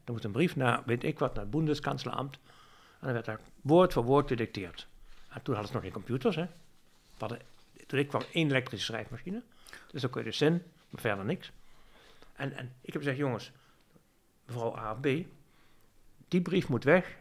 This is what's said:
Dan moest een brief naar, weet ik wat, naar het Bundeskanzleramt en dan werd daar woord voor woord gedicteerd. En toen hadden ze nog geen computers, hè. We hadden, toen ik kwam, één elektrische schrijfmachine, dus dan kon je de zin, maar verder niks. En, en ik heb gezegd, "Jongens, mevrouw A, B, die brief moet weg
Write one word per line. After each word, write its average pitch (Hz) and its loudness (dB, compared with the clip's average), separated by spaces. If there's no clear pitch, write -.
Dan 120 -6
moest 113 -6
een 107 -4
brief 147 2
naar, 123 2
weet 120 0
ik 147 -2
wat, 135 0
naar 110 -4
het 101 -6
Bundeskanzleramt 139 -2
en - -12
dan 131 -2
werd 117 -2
daar 110 -6
woord 170 8
voor 120 4
woord 143 4
gedicteerd. 107 -4
En - -14
toen 135 -2
hadden 104 -2
ze - -12
nog 107 -2
geen 92 -8
computers, 131 -2
hè. 156 0
We 180 -6
hadden, 110 -6
toen 131 -2
ik 143 2
kwam, 117 0
één 160 2
elektrische 127 -2
schrijfmachine, 120 -8
dus - -10
dan 127 -2
kon 123 -4
je 113 -6
de - -4
zin, 170 4
maar - -12
verder 101 0
niks. 151 -4
En, 135 -8
en 127 -12
ik - -14
heb 151 -4
gezegd, 139 -2
"Jongens, 123 -4
mevrouw 117 -4
A, 110 -6
B, 135 -4
die 180 4
brief 170 2
moet 120 0
weg 170 4